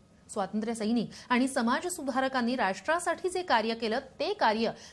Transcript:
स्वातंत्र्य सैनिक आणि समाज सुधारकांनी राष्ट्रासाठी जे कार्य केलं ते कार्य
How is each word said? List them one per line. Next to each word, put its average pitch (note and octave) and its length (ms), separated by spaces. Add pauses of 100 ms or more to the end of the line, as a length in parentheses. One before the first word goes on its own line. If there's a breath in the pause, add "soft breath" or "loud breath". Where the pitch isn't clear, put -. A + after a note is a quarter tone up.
(320)
स्वातंत्र्य G#3+ 420
सैनिक A3 360 (200 loud breath)
आणि B3+ 180
समाज C4+ 400
सुधारकांनी C4 680
राष्ट्रासाठी D#4+ 760
जे F4+ 120
कार्य A3+ 320
केलं A3+ 260
ते D#4+ 340
कार्य A3+ 380 (220 loud breath)